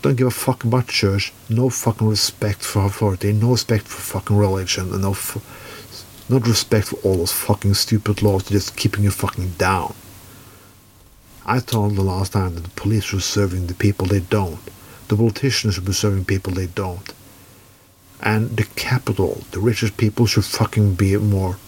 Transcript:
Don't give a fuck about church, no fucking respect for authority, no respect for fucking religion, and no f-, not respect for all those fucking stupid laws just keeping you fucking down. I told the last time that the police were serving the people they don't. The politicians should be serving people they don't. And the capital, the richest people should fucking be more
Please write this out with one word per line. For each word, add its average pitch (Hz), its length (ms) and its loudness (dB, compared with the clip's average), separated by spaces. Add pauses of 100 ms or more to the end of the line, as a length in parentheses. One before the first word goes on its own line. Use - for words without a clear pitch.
Don't 139 140 2
give 127 100 4
a 117 40 2
fuck - 340 -4
about 120 240 2
church, 98 420 0 (160)
no 123 220 2
fucking 110 400 0
respect - 520 -2
for 101 240 0
authority, 101 460 0
no 110 200 4
respect 113 360 0
for - 140 -14
fucking - 340 -2
religion, 95 560 0
and 95 100 -2
no 98 100 0
f-, - 1160 -12
not 120 180 2
respect 110 440 2
for - 80 -6
all 95 180 2
those 85 160 -2
fucking - 420 2
stupid 104 480 0
laws 98 220 4
just - 320 0
keeping 101 300 0
you 98 60 4
fucking 92 400 -4
down. 92 440 0 (1500)
I 123 140 2
told 104 360 0
the 98 60 0
last 95 320 0
time 92 220 0
that 85 100 -8
the 87 60 -10
police 104 420 -2
were 95 80 0
serving 92 460 -2
the 92 60 -8
people 98 320 0
they 98 140 2
don't. 90 400 -2 (480)
The 107 80 0
politicians 110 600 0
should 87 100 -6
be 98 80 -2
serving 98 320 0
people 95 260 -2
they 92 160 -2
don't. 92 460 -8 (1080)
And 110 360 0
the 110 80 2 (100)
capital, 95 680 -2 (100)
the 95 100 -6
richest 110 340 0
people 110 300 2
should 104 180 2
fucking 104 520 2
be 98 200 2
more 98 420 0 (100)